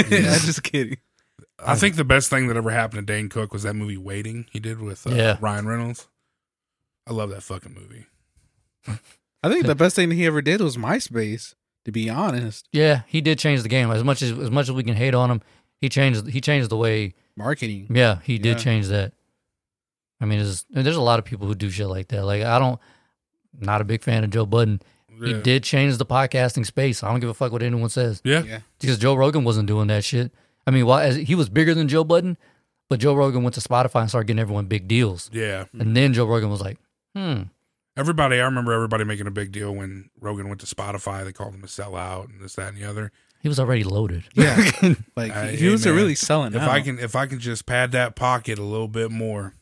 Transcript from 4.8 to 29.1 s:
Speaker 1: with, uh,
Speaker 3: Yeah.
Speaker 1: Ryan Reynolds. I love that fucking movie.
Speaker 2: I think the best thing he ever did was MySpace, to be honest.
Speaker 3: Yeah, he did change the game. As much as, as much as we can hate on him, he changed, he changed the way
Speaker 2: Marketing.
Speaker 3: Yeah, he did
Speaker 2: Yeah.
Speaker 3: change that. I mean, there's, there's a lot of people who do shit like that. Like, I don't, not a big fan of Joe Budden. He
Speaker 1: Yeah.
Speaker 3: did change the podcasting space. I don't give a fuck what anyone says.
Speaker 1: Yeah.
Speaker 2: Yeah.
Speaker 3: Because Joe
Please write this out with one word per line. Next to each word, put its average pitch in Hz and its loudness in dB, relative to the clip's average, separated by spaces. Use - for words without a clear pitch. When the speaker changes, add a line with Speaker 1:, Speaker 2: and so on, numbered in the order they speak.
Speaker 1:
with, 104 -12
uh, 120 -2
Speaker 3:
Yeah. 113 4
Speaker 1:
Ryan 104 -2
Reynolds. 117 -6
I 117 -10
love 107 -6
that 98 -14
fucking - -14
movie. 104 -20
Speaker 2:
I 160 0
think 320 2
the 151 2
best 165 4
thing 175 2
he 170 0
ever 151 2
did 160 2
was 143 0
MySpace, 113 -4
to 113 -8
be 110 -2
honest. 120 -4
Speaker 3:
Yeah, 147 4
he 160 -2
did 147 2
change 143 2
the 110 -6
game. 120 2
As 113 0
much 139 0
as, 120 0
as 131 -4
much 135 2
as 131 -2
we 131 -2
can 113 0
hate 123 2
on 123 4
him, 117 0
he 135 0
changed, 123 2
he 120 -4
changed 135 2
the 110 0
way 110 0
Speaker 2:
Marketing. 107 -6
Speaker 3:
Yeah, 117 6
he 120 -2
did 117 2
Speaker 2:
Yeah. 113 -6
Speaker 3:
change 110 2
that. 101 -2
I 117 -4
mean, 104 0
there's, 101 -4
there's 143 0
a 156 0
lot 117 4
of 107 -2
people 101 -8
who 104 -2
do 98 -4
shit 98 -4
like 92 -6
that. 101 -2
Like, 101 0
I 117 2
don't, 127 2
not 104 0
a 104 0
big 110 -2
fan 113 0
of 104 -2
Joe 110 0
Budden. 107 2
He 117 -2
Speaker 1:
Yeah. 107 -2
Speaker 3:
did 123 2
change 139 2
the 113 -2
podcasting 127 0
space. 135 -2
I 107 -2
don't 120 2
give 120 -2
a 107 -8
fuck 127 -2
what 117 -2
anyone 120 0
says. 113 -2
Speaker 1:
Yeah. 147 2
Speaker 2:
Yeah. 110 -12
Speaker 3:
Because 131 2
Joe 127 4